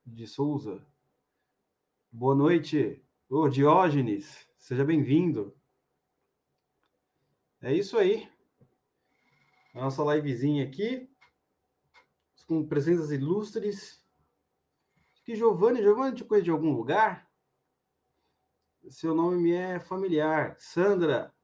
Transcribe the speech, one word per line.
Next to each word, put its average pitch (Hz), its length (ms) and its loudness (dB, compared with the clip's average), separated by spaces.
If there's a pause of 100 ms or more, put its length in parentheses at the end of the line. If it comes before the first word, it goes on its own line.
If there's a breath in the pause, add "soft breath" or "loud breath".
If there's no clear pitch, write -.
de 113 220 -18
Souza, 113 580 -8 (1300)
boa 127 240 0
noite. 147 640 0 (280)
Ô, 147 200 2
Diógenes, 139 1080 2
seja 131 280 -4
bem-vindo. 143 680 0 (2000)
É 131 120 -4
isso 196 240 -2
aí. 214 320 0 (1500)
A 123 60 -12
nossa 135 220 -4
livezinha 147 640 0
aqui, 240 420 -6 (1400)
com 156 200 -2
presenças 151 440 0
ilustres. 196 920 -6 (1120)
Acho - 100 -20
que 233 100 -10
Giovanni, 220 460 2
Giovanni, 226 340 4
te - 100 -12
conheço 208 200 2
de 170 60 -2
algum 156 240 0
lugar? 175 520 -2 (1600)
Seu 160 240 -4
nome 175 240 0
me 170 140 2
é 180 280 -4
familiar. 160 760 -2
Sandra, 175 840 0